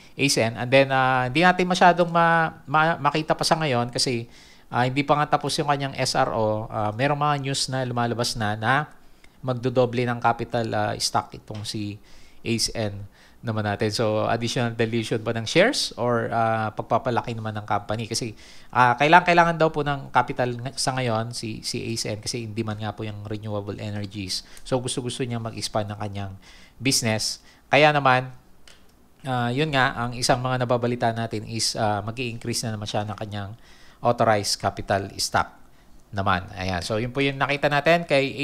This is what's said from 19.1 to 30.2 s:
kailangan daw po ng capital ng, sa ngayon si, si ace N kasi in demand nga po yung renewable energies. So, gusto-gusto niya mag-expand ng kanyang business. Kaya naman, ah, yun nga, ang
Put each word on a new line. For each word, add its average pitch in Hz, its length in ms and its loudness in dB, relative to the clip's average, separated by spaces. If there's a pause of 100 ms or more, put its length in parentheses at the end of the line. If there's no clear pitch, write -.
kailangan 170 320 4
daw 160 160 2
po 151 80 -2
ng 139 320 -4
capital 123 480 0
ng, 131 160 -8
sa - 160 -2
ngayon 120 400 -2
si, 113 320 -8
si 117 240 -6
ace 113 240 -4
N 101 80 -6
kasi 117 240 -6
in 107 80 -10
demand 110 240 -4
nga 107 160 -6
po - 80 -12
yung 104 240 -8
renewable 104 560 -6
energies. 104 640 -6 (160)
So, - 160 -2
gusto-gusto 123 480 -4
niya 120 160 -4
mag-expand 107 480 -4
ng 104 80 -8
kanyang 101 400 -8 (400)
business. 113 640 0 (320)
Kaya 147 240 6
naman, 131 320 4 (960)
ah, 123 240 -2
yun 143 240 -2
nga, 135 240 2
ang 120 240 -4